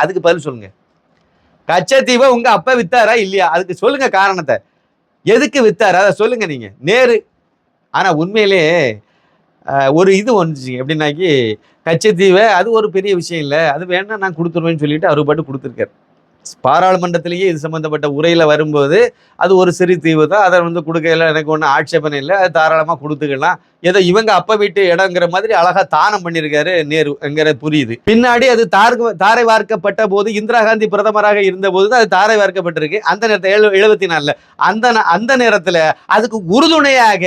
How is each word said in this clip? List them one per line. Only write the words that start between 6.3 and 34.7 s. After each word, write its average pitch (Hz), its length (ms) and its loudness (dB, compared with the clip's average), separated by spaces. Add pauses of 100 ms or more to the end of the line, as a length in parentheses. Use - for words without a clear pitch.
நீங்க. 113 180 -12 (200)
நேரு, 240 280 2 (760)
ஆனா 180 140 0 (140)
உண்மையிலே, 196 400 0 (1040)
அஹ், 135 320 0
ஒரு 196 120 4 (100)
இது 220 100 -4 (100)
வந்துச்சுங்க, 131 420 -6
எப்படின்னாக்கி 156 480 -4 (560)
கச்சத்தீவை 190 600 2 (120)
அது 196 100 -2 (100)
ஒரு 214 180 -2
பெரிய 196 240 -2
விஷயம் 165 260 -8
இல்ல, 139 100 -4 (180)
அது 170 180 -8
வேணா 202 320 -4
நான் 180 160 -6
கொடுத்துருவேன்னு 165 440 -4
சொல்லிட்டு 156 260 -2
அவரு 143 200 0
பாட்டு 151 200 -2
கொடுத்துருக்காரு. 123 420 -8 (720)
பாராளுமன்றத்திலேயே 175 840 0
இது 156 120 -4
சம்பந்தப்பட்ட 156 440 -6 (100)
உரையில 165 340 2
வரும்போது 151 480 0 (440)
அது 185 180 2
ஒரு 180 160 4
சிறு 180 180 2 (100)
தீவு 156 280 2
தான், 208 140 2
அதை 180 180 4
வந்து 170 240 -4
கொடுக்கல, 165 440 0
எனக்கு 156 220 -4
ஒண்ணும் 156 220 0
ஆட்சேபனை 156 460 -2
இல்ல, 156 160 -4
அது 185 180 2
தாராளமா 160 460 0
கொடுத்துக்கலாம். 147 560 -4 (300)
ஏதோ 190 120 2 (100)
இவங்க 220 200 2 (100)
அப்ப 220 220 -2
வீட்டு 202 200 -2 (120)
இடங்கிற 180 400 0
மாதிரி 214 260 -2
அழகா 180 220 2 (120)
தானம் 185 320 0
பண்ணிருக்காரு 156 460 -2 (180)
நேருங்கிற 151 720 -2
புரியுது. 147 340 -2 (140)
பின்னாடி 240 440 2
அது 226 100 2 (120)
தார்-, 226 220 4 (260)
தாரை 226 260 2
வார்க்கப்பட்ட 208 540 -2 (100)
போது, 202 140 0 (120)
இந்திரா 226 280 0
காந்தி 220 260 0
பிரதமராக 208 460 0 (100)
இருந்த 190 260 -4
போது 196 160 2
தான் 247 100 4
அது 190 160 0
தாரை 214 240 2
வார்க்கப்பட்டிருக்கு. 175 580 -4 (120)
அந்த 208 180 -4
நேரத்துல 190 260 0
எழு-, 214 240 4
எழுபத்தி 208 320 2
நாலுல, 147 220 -2 (360)